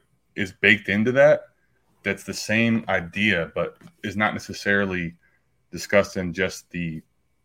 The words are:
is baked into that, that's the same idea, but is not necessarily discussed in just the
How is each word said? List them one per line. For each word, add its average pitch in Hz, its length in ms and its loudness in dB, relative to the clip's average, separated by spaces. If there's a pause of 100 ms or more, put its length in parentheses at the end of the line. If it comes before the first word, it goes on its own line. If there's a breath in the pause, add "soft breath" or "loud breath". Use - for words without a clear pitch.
(340)
is 98 180 -6
baked 104 360 2
into 110 240 2
that, 143 300 6 (600)
that's 98 220 -4
the 95 100 -8
same 113 540 0
idea, 92 640 0
but 85 220 -4 (260)
is 98 140 -8
not 104 160 0
necessarily 95 800 -2 (560)
discussed 95 460 0
in 90 160 -4
just 92 380 -4
the 82 320 -6 (420)